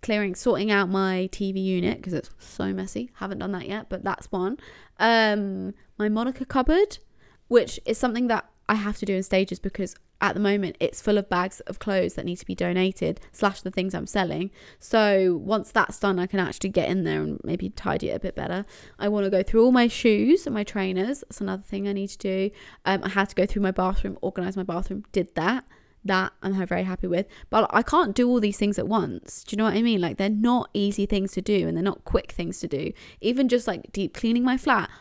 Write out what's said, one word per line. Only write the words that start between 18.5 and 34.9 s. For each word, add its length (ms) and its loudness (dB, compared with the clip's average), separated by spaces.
I 100 -2
wanna 220 0
go 120 2
through 220 6
all 80 8
my 160 6
shoes 580 4
and 80 -4
my 100 -2
trainers. 560 -2
That's 200 -14
another 220 -4
thing 260 -6
I 40 -2
need 160 -4
to 100 -14
do. 320 -2
Um, 180 0
I 60 -4
had 220 0
to 40 -16
go 120 2
through 160 0
my 80 2
bathroom, 500 0
organise 360 -4
my 60 -4
bathroom, 500 -4
did 240 -2
that. 280 0
That 300 0
I'm 120 -2
ha-, 100 -2
very 200 -2
happy 220 -4
with. 200 0
But 240 4
I 80 4
can't 320 2
do 120 4
all 140 4
these 160 0
things 220 0
at 100 -4
once. 560 -4
Do 80 -10
you 60 -4
know 60 2
what 100 2
I 80 2
mean? 180 2
Like, 160 -2
they're 140 0
not 420 2
easy 320 0
things 280 0
to 100 -4
do 260 2
and 80 -2
they're 80 0
not 220 -2
quick 260 0
things 280 -6
to 80 -6
do. 240 -4
Even 300 2
just, 160 2
like, 260 -6
deep 220 -4
cleaning 280 0
my 140 2
flat, 320 0